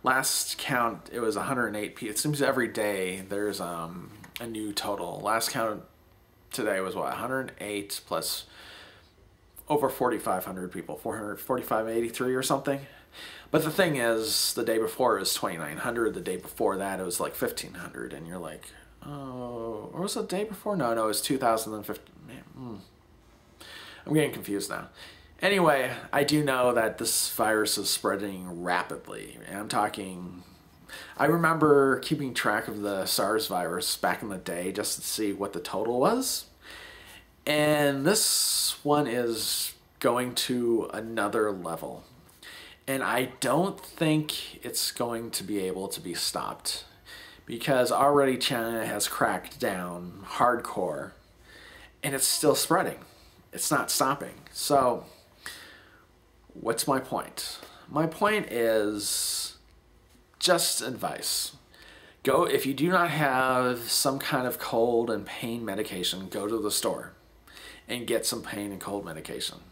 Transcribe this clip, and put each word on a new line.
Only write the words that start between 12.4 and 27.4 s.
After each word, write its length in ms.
something. 380
But 120
the 80
thing 240
is, 580
the 120
day 140
before 360
it 60
was 120
twenty-nine 440
hundred, 360
the 60
day 160
before 400
that 240
it 60
was, 160
like, 140
fifteen 400
hundred, 360
and 160
you're 100
like, 300
"Oh," 880
or 80
was 160
it 100
the 80
day 80
before? 320
No, 180
no, 120
it 20
was 140
two 160
thousand 360
and 120
fifteen. 240
Man, 180
hmm. 200
I'm 60
getting 180
confused 380
now. 180
Anyway, 500
I 100
do 180
know 320
that 240
this 340
virus 460